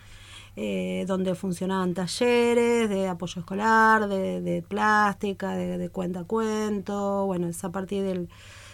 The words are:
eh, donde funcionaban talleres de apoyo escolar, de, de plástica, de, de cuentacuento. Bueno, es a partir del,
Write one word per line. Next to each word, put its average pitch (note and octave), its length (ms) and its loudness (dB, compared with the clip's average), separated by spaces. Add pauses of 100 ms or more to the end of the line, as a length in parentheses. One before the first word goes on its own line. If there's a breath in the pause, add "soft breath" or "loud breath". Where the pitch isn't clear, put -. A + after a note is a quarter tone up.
(600 loud breath)
eh, F#3+ 480 -4
donde F#3 280 0
funcionaban F#3 580 -2
talleres A#3 960 2
de F#3+ 180 0
apoyo F3 340 -6
escolar, A3 680 4
de, F#3 340 -2
de F3 220 -2
plástica, G3+ 920 2
de, F3+ 220 -4
de F3 120 -4
cuentacuento. G3+ 1400 -2
Bueno, F3 200 0
es E3+ 160 -6
a F#3+ 80 -4
partir F#3+ 320 -4
del, F#3 240 -2 (460 loud breath)